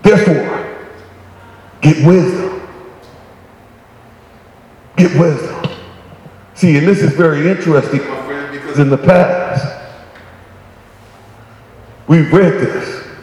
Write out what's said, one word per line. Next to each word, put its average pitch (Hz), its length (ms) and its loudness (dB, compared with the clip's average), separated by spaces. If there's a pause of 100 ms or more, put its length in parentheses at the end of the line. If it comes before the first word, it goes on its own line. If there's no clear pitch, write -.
Therefore, 185 720 0 (1040)
get 151 240 2
wisdom. - 600 0 (2250)
Get 180 240 2
wisdom. - 500 -2 (880)
See, 160 220 4
and 156 100 2
this 196 160 2
is 151 100 0
very 156 340 2
interesting, 156 600 0
my - 180 -10
friend, 143 260 -10
because 143 280 -8
in 139 100 2
the 135 80 2
past, 180 680 0 (2500)
we've 160 260 4
read 185 200 4
this. - 540 -8 (160)